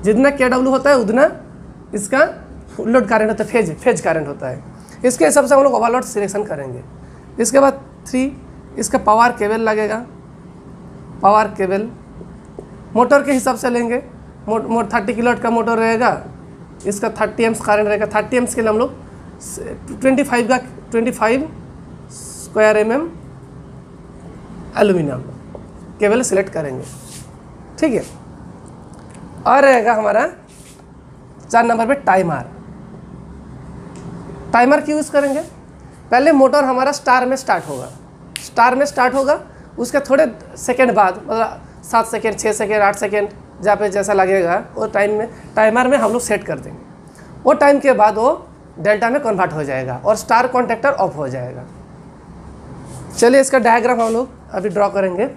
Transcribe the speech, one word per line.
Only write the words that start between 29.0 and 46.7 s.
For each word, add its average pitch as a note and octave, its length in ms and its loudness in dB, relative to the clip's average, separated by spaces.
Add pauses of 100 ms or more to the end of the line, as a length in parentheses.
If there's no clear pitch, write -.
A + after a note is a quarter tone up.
और C4+ 160 6
रहेगा A#3+ 320 6
हमारा G#3+ 340 2 (1200)
चार A#3 140 4
नंबर A3+ 220 2
पे C4+ 80 2
टाइमर। F#3 500 0 (2000)
टाइमर C4 280 4
क्यों D4+ 160 -4
यूज़ D4+ 160 -6
करेंगे? C#4+ 280 0 (720)
पहले C#4 220 6
मोटर C#4 320 4
हमारा C4 280 0
स्टार B3+ 340 2
में C4 100 0
स्टार्ट F#3 320 -2
होगा, C3 200 -10 (560)
स्टार B3 300 4
में C#4 120 2
स्टार्ट B3+ 280 0
होगा, C#4 260 0 (380)
उसके A#3 220 -2
थोड़े C#4 260 2 (300)
सेकंड B3 380 0
बाद, F#3+ 320 2
मतलब - 580 -6
सात A3+ 220 0
सेकंड, A3 320 -4
छः A3 140 0
सेकंड, G#3 300 0
आठ G3+ 140 2
सेकंड, G#3 320 -2 (340)
जहाँ G3+ 140 4
पे G#3 120 0
जैसा G3 240 -2
लगेगा F#3+ 440 2 (180)
वो A3 120 -4
टाइम G#3 320 0
में, A3+ 100 -4 (280)
टाइमर A3+ 320 4
में C#4 100 4
हम A3 140 2
लोग B3 80 -2
सेट - 240 -2
कर D#3 140 -6
देंगे। - 220 -16 (640)